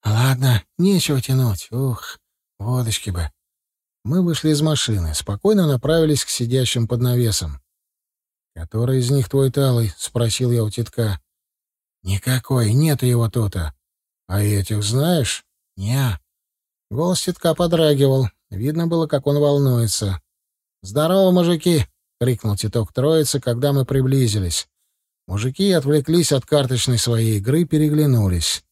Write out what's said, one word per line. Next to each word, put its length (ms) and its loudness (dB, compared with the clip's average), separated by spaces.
«Ладно, 580 2
нечего 420 2
тянуть. 500 -2
Ух, 480 -6
водочки 520 -4
бы». 200 -4
Мы 180 0
вышли 280 0
из 120 2
машины, 520 0
спокойно 520 0
направились 580 0
к 40 -16
сидящим 600 -2
под 120 -2
навесом. 600 -2
«Который 440 -2
из 120 0
них 180 2
твой 220 2
талый?» — 480 0
спросил 520 -2
я 140 0
у 60 -4
Титка. 500 -4
«Никакой, 680 -2
нет 300 0
его 260 2
тут. 280 -2
А 840 -8
этих 400 0
знаешь?» 600 0
«Не». 420 -2
Голос 320 -2
Титка 320 0
подрагивал. 760 2
Видно 360 -4
было, 200 0
как 200 -2
он 120 2
волнуется. 840 0
«Здорово, 480 2
мужики!» — 560 2
крикнул 360 0
Титок 360 -4
троице, 480 0
когда 320 0
мы 140 2
приблизились. 840 0
Мужики 460 -2
отвлеклись 600 2
от 120 0
карточной 540 0
своей 400 0
игры, 260 0
переглянулись. 1080 0